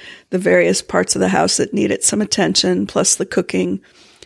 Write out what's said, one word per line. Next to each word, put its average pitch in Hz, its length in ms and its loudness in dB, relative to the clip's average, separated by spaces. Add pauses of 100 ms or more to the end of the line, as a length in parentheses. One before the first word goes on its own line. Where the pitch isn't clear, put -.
(320)
the 185 60 -2
various 180 440 2
parts - 340 0
of 185 60 0
the 185 80 2
house 185 280 2
that - 160 -2
needed - 300 0
some 208 180 0
attention, 190 680 0
plus - 280 0
the - 100 -4
cooking, 185 540 -2 (460)